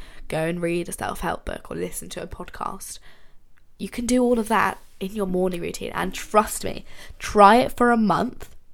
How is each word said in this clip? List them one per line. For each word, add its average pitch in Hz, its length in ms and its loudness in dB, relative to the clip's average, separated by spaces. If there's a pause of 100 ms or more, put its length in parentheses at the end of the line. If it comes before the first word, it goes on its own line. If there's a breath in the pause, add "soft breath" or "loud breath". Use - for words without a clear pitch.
(280 loud breath)
go 156 120 -2
and 170 200 -2
read 170 260 -2
a 190 60 -8
self-help - 540 -4
book - 240 -8
or - 60 -8
listen 175 340 -8
to 175 120 -10
a 170 40 -10
podcast. - 720 -10 (800 soft breath)
You - 100 -8
can - 160 -6
do 247 180 4
all 240 160 4
of 214 100 -2
that 196 300 2 (220)
in 196 140 -6
your 208 120 -2
morning 180 360 0
routine, - 320 -8
and - 180 -4
trust - 500 0
me, - 220 -6 (340 loud breath)
try 208 380 8
it - 180 4
for 240 160 4
a 240 60 6
month. 208 580 0 (200)